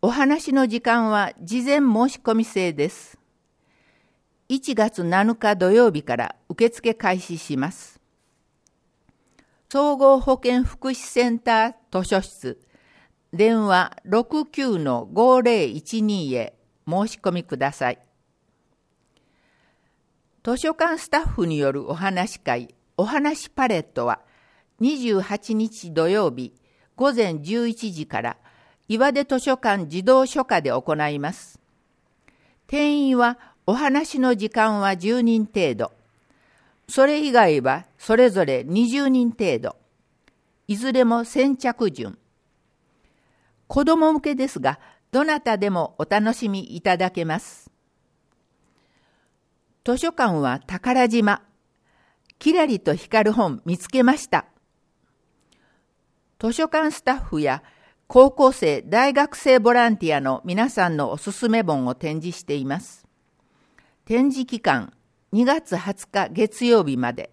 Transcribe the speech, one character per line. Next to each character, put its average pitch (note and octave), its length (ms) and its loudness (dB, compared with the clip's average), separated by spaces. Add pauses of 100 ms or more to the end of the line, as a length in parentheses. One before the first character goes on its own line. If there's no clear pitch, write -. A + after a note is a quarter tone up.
お A#3 100 2
話 C#4+ 420 0
の C4 140 2
時 A3+ 140 -4
間 A#3 280 2
は G#3 220 0 (100)
事 G#3+ 220 -6
前 C#4 140 2
申 B3 320 2
し - 140 -12
込 A3+ 120 0
み A3+ 100 0
制 F3+ 280 -2
で C#3+ 160 -2
す。 - 280 -20 (1300)
一 C4 280 -4
月 G#3+ 280 0
七 G3 320 2
日 G#3 200 0
土 F#3 160 2
曜 A3+ 200 6
日 D3+ 120 -6
か A#2+ 140 -4
ら - 180 -6 (140)
受 A3+ 200 2
付 A3+ 240 -4
開 F#3+ 260 -2
始 E3+ 200 -12
し D3 180 -6
ま C#3+ 140 -4
す。 - 280 -20 (1700)
総 C#4+ 260 2
合 C4+ 220 6
保 C4 180 2
健 B3 260 0
福 - 260 -6
祉 C4 60 -4
セ - 340 0
ン A#3 100 -2
タ A3+ 300 0
ー A3+ 40 -12 (180)
図 F#3 160 -4
書 F#3+ 140 0
室、 - 400 -12 (720)
電 G#3+ 320 2
話 F#3 380 2
六 A#3+ 420 -2
九 C4 320 -4
の B2 340 -4
五 B3+ 300 4
零 A3 240 2
一 D3+ 380 -6
二 F#3+ 320 -2
へ A2+ 180 -6 (340)
申 F#3+ 200 -2
し - 120 -12
込 G3 120 -2
み F3 120 -4
く - 140 -10
だ C3+ 140 -2
さ C3 180 -4
い。 B2 100 -8 (2500)
図 A#3+ 140 -2
書 D#4+ 180 -2
館 E4 240 -2
ス - 100 -16
タ D4 120 0
ッ D#4+ 40 -6
フ E3+ 220 -2
に D#3 100 -2
よ C#3+ 140 0
る C#3 180 -8
お D3 60 -6
話 F#3 440 -4
会、 B2 360 -6 (220)
お F3 60 2
話 D4 460 -2
パ C4 180 -2
レ G3+ 120 0
ッ - 20 -6
ト B2 240 -6
は、 A2+ 160 -2 (580)
二 C4+ 200 0
十 A3+ 200 0
八 G#3 360 -6
日 G#3+ 360 -6
土 D#3+ 160 0
曜 F#3+ 220 2
日、 B2 240 -10 (420)
午 C4+ 180 0
前 F#3+ 260 -2
十 A3 280 -4
一 A3+ 240 -6
時 D#3 140 -10
か G#2+ 160 -6
ら、 A#2+ 160 -8 (500)
岩 A#3+ 240 2
出 C#4 120 -2
図 C4+ 160 -2
書 B3 180 -2
館 G3+ 300 -2
児 F3 160 -8
童 C4 240 6
書 A#3+ 180 -4
課 F3+ 160 0
で C#3+ 100 -2
行 B2+ 220 -2 (160)
い D3 80 -6
ま C#3+ 160 -6
す。 - 260 -20 (1080)
定 D4 240 0
員 C4+ 260 2
は、 A#3+ 220 2 (260)
お F#3+ 80 2
話 C#4+ 460 0
の B3+ 160 2
時 G#3 160 -6
間 G#3+ 300 0
は G3 140 0
十 G#3+ 260 -2
人 A3+ 240 2
程 E3+ 280 -2
度。 A2 180 -6 (960)
そ C4+ 200 4
れ D4+ 180 0
以 C#4 60 -2
外 F#3 300 4
は、 C3+ 260 -4 (100)
そ - 180 0
れ B3 140 6
ぞ F#3 160 0
れ C3 180 -2
二 F#3+ 240 0
十 C4+ 200 -2
人 B3 240 2
程 F3+ 260 -2
度。 - 180 -8 (920)
い G3+ 100 -4
ず B3 160 -4
れ B3+ 120 4
も A#3 200 0
先 C4+ 320 0
着 A#3+ 320 -2
順。 A#2+ 300 -12 (1500)
子 - 180 0
ど D#4+ 140 4
も D#4 160 4
向 D4+ 80 0
け D4 140 -2
で C4+ 120 -2
す - 120 -10
が、 D3+ 200 -2 (320)
ど C4 120 0
な D4+ 180 -2
た A3 160 -2
で G3+ 140 -2
も E3+ 260 -4
お D#3 80 -6
楽 G#3+ 300 0
し A3+ 140 -6
み F#3+ 260 -8
い E3+ 60 -14
た F#3 160 0
だ F#3 120 0
け F3 160 -6
ま D#3+ 140 -4
す。 - 320 -20 (2000)
図 B3 140 -2
書 E4 140 -2
館 A3 280 0
は C3+ 260 -2
宝 B3 420 0
島。 A3 360 0 (960)
キ D#4 140 2
ラ E4+ 120 4
リ A3+ 140 -2
と D3+ 160 0
光 A3 300 0
る G#3+ 80 2
本 A3 320 0
見 F3 120 -4
つ - 100 -16
け C4 160 0
ま C#4 140 4
し - 120 -14
た。 - 160 -2 (1900)
図 A3+ 140 -2
書 D#4+ 140 0
館 D#4 240 0
ス - 100 -12
タ B3 120 0
ッ C4+ 100 -6
フ - 160 -4
や C#3 240 -2 (440)
高 C4 240 8
校 C4 200 4
生、 D3+ 300 -2
大 B3 320 2
学 C#4+ 220 0
生 B3+ 240 4
ボ A#3 140 4
ラ A#3+ 140 4
ン G#3+ 100 0
テ E3+ 100 -6
ィ D3+ 100 2
ア C#3 40 -2
の C3+ 220 -2
皆 G3+ 260 -2
さ F3+ 200 0
ん D#3 80 -2
の C#3 140 -2
お D3 60 -6
す G3+ 140 -10
す A#3 180 -2
め A3+ 140 2
本 C#3+ 220 -2
を B2 100 -4
展 D#3 240 -8
示 E3 180 -10
し - 60 -20
て D3 120 -6
い C#3 100 -6
ま C#3 140 -6
す。 - 260 -20 (1000)
展 B3+ 260 2
示 C4 140 -4
期 A#3+ 140 -8
間、 C3+ 320 -2 (400)
二 A3+ 140 2
月 C#4 320 -2
二 F#3+ 160 -6
十 - 140 -14
日 G3 220 -4
月 G#3 360 -2
曜 A#3 180 6
日 C3+ 140 -4
ま B2 160 -4
で。 - 200 -14